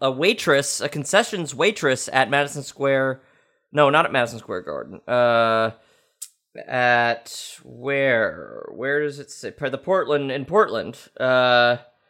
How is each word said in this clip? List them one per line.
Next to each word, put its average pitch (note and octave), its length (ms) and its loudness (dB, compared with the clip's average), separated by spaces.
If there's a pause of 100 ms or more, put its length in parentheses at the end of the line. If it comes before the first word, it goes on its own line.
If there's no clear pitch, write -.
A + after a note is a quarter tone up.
a C3+ 100 2
waitress, C#3+ 680 0
a A#2+ 80 -4
concessions E3 680 -2
waitress D3+ 560 0
at C3 180 2
Madison C#3+ 340 -2
Square, C3+ 600 -2 (480)
no, C#3+ 180 4
not D#3 160 4
at - 60 -6
Madison A#2 280 -2
Square F#2 220 -8
Garden, D2 460 -10
uh, A#2 640 2 (960)
at A#2+ 960 0
where? A#2+ 1080 -2
Where C#3 320 -2
does C#3+ 160 -6
it C#3 120 -16
say? - 200 -12
The C3+ 260 -6
Portland, D3 540 0
in C3 140 -6
Portland, A2 520 0 (220)
uh, B2 580 4 (320)